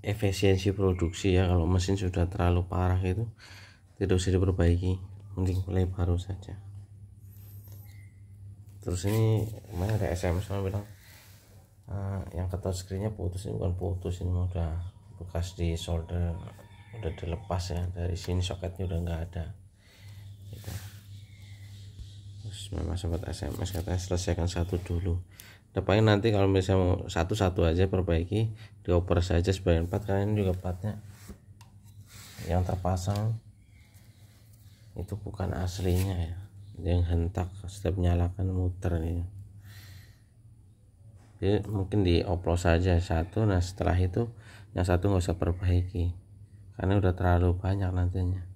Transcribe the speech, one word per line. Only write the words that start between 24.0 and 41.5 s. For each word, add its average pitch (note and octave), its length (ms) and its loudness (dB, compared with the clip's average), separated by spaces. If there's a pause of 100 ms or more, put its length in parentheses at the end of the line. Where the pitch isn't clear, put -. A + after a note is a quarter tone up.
satu F2 240 -2
dulu." F2 460 -2 (520)
Udah, F#2+ 80 0
paling G#2 240 6
nanti G#2 240 6
kalau G2 160 4
misalnya F#2+ 320 4
mau F2+ 160 4 (160)
satu-satu F2+ 560 2
aja F2+ 240 4
perbaiki, F#2 640 2 (320)
dioper F2 400 4
saja F2 240 2
sebagian E2+ 400 2
part, G2+ 160 -2
karena G2 160 2
ini G#2 160 2
juga F#2 160 2
partnya F2+ 480 -6 (1400)
yang F2 160 2
terpasang F#2 800 0 (1500)
itu G2+ 240 -8
bukan F#2 400 -6
aslinya F#2 560 0
ya, E2 240 -4 (400)
yang F2 240 2
hentak E2+ 480 0 (160)
setiap F2+ 320 -2
nyalakan F2+ 560 2
muter F2+ 480 0
ya. E2+ 240 -4 (2250)
Jadi G2+ 240 2